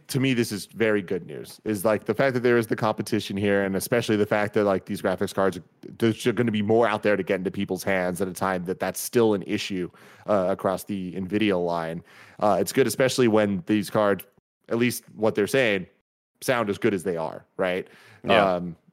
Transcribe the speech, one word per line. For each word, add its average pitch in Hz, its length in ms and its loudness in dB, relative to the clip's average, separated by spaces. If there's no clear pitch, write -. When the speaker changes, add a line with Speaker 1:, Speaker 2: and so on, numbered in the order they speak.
Speaker 1:
to 139 120 -2
me, 131 140 2
this 117 180 0
is 98 140 -8
very 104 380 0
good 87 240 -6
news, 65 360 -14
is, 104 220 -2
like, 107 200 2
the 107 100 0
fact 139 180 2
that 127 60 0
there 120 180 4
is 117 80 2
the 110 100 -2
competition 107 640 -2
here, 101 260 2
and 98 120 -2
especially 113 400 0
the 104 100 4
fact 104 300 0
that, 107 80 4
like, 95 220 2
these 98 140 -8
graphics 95 360 -2
cards, 95 240 0
there's 113 260 0
gonna 117 260 0
be 107 120 -2
more 113 240 4
out 104 160 0
there 104 120 4
to 95 60 0
get 95 140 0
into 92 160 -2
people's 95 320 -4
hands 90 360 -2
at 95 80 -2
a 90 60 -8
time 92 320 -2
that 90 140 -4
that's 92 200 -4
still 113 360 2
an 92 80 -4
issue, 92 480 -6
uh, 95 240 0
across 95 360 -2
the 92 280 -6
NVIDIA 95 500 0
line. 85 380 -4
Uh, 104 200 2
it's 98 140 -2
good, 131 140 2
especially 127 400 2
when 104 400 2
these 107 240 0
cards, 101 340 0
at 117 100 -2
least 120 240 -2
what 107 200 0
they're 104 100 2
saying, 104 400 2
sound 117 300 0
as 92 80 -4
good 107 160 2
as 85 80 -4
they 90 120 -2
are, 80 300 -8
right? 92 300 -2
Speaker 2:
Yeah. 101 300 4
Speaker 1:
Um, 87 200 -6